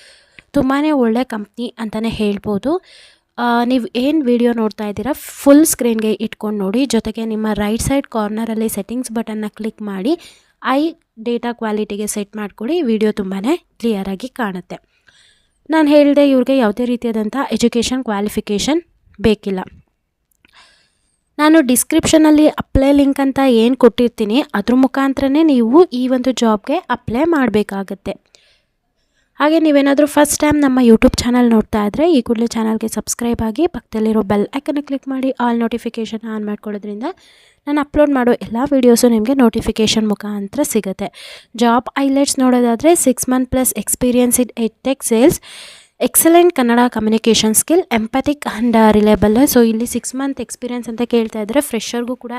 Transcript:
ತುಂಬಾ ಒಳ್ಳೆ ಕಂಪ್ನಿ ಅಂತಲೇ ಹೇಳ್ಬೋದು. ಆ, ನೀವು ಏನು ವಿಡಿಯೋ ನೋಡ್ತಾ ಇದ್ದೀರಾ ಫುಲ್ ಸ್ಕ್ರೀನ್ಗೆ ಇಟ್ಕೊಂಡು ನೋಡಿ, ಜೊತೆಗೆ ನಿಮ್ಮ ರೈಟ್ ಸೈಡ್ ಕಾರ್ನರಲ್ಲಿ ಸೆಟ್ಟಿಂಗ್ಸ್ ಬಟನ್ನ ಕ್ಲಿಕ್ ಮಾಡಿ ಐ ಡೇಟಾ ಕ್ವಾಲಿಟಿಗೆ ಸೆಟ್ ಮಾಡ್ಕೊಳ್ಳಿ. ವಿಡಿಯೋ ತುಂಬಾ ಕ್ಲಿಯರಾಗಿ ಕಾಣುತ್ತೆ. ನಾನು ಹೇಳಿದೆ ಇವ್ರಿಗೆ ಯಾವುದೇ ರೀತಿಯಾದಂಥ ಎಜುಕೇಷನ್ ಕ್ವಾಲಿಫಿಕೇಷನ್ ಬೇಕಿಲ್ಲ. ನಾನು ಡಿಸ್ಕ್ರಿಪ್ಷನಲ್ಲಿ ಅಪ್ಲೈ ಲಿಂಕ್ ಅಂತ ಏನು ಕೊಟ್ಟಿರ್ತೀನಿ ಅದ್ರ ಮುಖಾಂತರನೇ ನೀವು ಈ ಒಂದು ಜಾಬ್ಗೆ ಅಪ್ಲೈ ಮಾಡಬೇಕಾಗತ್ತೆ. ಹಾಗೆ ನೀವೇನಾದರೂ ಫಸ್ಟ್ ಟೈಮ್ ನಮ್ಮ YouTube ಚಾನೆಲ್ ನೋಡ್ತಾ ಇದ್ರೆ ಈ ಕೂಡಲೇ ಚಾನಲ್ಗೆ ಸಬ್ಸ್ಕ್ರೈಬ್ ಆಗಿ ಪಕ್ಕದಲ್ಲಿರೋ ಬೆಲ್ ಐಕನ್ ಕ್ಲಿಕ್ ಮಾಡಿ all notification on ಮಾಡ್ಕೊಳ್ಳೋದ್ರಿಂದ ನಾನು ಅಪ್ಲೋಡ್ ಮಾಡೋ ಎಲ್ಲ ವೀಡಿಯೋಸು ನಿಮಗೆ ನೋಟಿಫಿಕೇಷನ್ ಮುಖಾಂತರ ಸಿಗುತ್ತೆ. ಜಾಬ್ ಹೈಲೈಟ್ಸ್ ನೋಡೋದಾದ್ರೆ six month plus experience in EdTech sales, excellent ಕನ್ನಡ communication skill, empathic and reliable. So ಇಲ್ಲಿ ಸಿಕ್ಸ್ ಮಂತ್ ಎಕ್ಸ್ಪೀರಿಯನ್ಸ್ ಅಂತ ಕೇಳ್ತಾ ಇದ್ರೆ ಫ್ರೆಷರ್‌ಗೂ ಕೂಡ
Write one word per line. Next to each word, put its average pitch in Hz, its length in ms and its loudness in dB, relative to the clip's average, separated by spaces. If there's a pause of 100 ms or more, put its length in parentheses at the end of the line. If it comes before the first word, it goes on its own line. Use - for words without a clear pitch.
(520)
ತುಂಬಾ 277 420 0
ಒಳ್ಳೆ 240 300 2
ಕಂಪ್ನಿ 233 540 -10
ಅಂತಲೇ 226 320 -6
ಹೇಳ್ಬೋದು. 208 720 -2 (560)
ಆ, 240 280 0
ನೀವು 247 300 0
ಏನು 277 300 0
ವಿಡಿಯೋ 240 280 2
ನೋಡ್ತಾ 214 340 -4
ಇದ್ದೀರಾ 208 260 -6
ಫುಲ್ - 520 4
ಸ್ಕ್ರೀನ್ಗೆ 220 480 -2
ಇಟ್ಕೊಂಡು 214 500 -6
ನೋಡಿ, 214 220 -2
ಜೊತೆಗೆ 226 400 -4
ನಿಮ್ಮ 214 280 -4
ರೈಟ್ 208 280 -2
ಸೈಡ್ 277 260 -2
ಕಾರ್ನರಲ್ಲಿ 220 640 -4
ಸೆಟ್ಟಿಂಗ್ಸ್ 233 420 -8
ಬಟನ್ನ 220 360 -6
ಕ್ಲಿಕ್ 214 340 -10
ಮಾಡಿ 208 380 -4 (460)
ಐ 294 280 -2 (260)
ಡೇಟಾ 240 340 -6
ಕ್ವಾಲಿಟಿಗೆ 208 540 -6
ಸೆಟ್ 202 280 -8
ಮಾಡ್ಕೊಳ್ಳಿ. 214 460 -6
ವಿಡಿಯೋ 220 300 0
ತುಂಬಾ 196 300 -6 (380)
ಕ್ಲಿಯರಾಗಿ 196 480 -4
ಕಾಣುತ್ತೆ. 190 480 -8 (920)
ನಾನು 311 200 2
ಹೇಳಿದೆ 285 400 6
ಇವ್ರಿಗೆ 269 280 2
ಯಾವುದೇ 233 280 0
ರೀತಿಯಾದಂಥ 226 520 -4 (140)
ಎಜುಕೇಷನ್ 240 520 -2
ಕ್ವಾಲಿಫಿಕೇಷನ್ 208 800 -4 (400)
ಬೇಕಿಲ್ಲ. 202 380 0 (1800)
ನಾನು 311 240 4
ಡಿಸ್ಕ್ರಿಪ್ಷನಲ್ಲಿ 302 840 4
ಅಪ್ಲೈ - 440 0
ಲಿಂಕ್ 277 280 2
ಅಂತ 269 280 0
ಏನು 240 280 4
ಕೊಟ್ಟಿರ್ತೀನಿ 233 680 0 (100)
ಅದ್ರ 208 220 0
ಮುಖಾಂತರನೇ 269 680 0
ನೀವು 269 400 4
ಈ 254 240 -4
ಒಂದು 254 240 0
ಜಾಬ್ಗೆ 233 440 0
ಅಪ್ಲೈ 247 480 -4
ಮಾಡಬೇಕಾಗತ್ತೆ. 208 1120 -2 (1040)
ಹಾಗೆ 311 240 2
ನೀವೇನಾದರೂ 285 480 4
ಫಸ್ಟ್ 294 320 0
ಟೈಮ್ 302 220 2
ನಮ್ಮ 262 200 2
YouTube 233 360 6
ಚಾನೆಲ್ 247 320 2
ನೋಡ್ತಾ 214 360 0
ಇದ್ರೆ 269 280 2
ಈ 254 80 4
ಕೂಡಲೇ 233 260 -2
ಚಾನಲ್ಗೆ 220 400 -4
ಸಬ್ಸ್ಕ್ರೈಬ್ 233 540 -6
ಆಗಿ 226 260 -2
ಪಕ್ಕದಲ್ಲಿರೋ 220 540 -2
ಬೆಲ್ 202 260 0 (100)
ಐಕನ್ 285 260 -6
ಕ್ಲಿಕ್ 277 240 -8
ಮಾಡಿ 262 220 -4
all 240 300 -2
notification 226 600 -6
on 220 240 -8
ಮಾಡ್ಕೊಳ್ಳೋದ್ರಿಂದ 208 580 -10 (640)
ನಾನು 294 140 -2
ಅಪ್ಲೋಡ್ 294 300 0
ಮಾಡೋ 247 200 2
ಎಲ್ಲ - 260 -4 (140)
ವೀಡಿಯೋಸು 247 380 4
ನಿಮಗೆ 226 240 0
ನೋಟಿಫಿಕೇಷನ್ 220 760 0
ಮುಖಾಂತರ 208 560 -6
ಸಿಗುತ್ತೆ. - 760 -6 (160)
ಜಾಬ್ 233 340 2 (100)
ಹೈಲೈಟ್ಸ್ 277 400 0
ನೋಡೋದಾದ್ರೆ 247 520 2
six 262 380 0
month 254 240 -2
plus - 260 -2
experience 247 680 0
in - 80 -18
EdTech 240 580 -6
sales, 240 300 2 (600)
excellent 339 500 4
ಕನ್ನಡ 240 340 2
communication 220 760 0
skill, 339 180 2
empathic 262 580 -2 (200)
and 233 160 2 (220)
reliable. 214 560 2
So 233 140 6
ಇಲ್ಲಿ 226 180 -2
ಸಿಕ್ಸ್ - 300 -8
ಮಂತ್ 269 260 -6
ಎಕ್ಸ್ಪೀರಿಯನ್ಸ್ 240 480 -10
ಅಂತ 226 120 -6
ಕೇಳ್ತಾ 226 400 -2
ಇದ್ರೆ 233 200 -2
ಫ್ರೆಷರ್‌ಗೂ 240 540 -6
ಕೂಡ 240 240 -16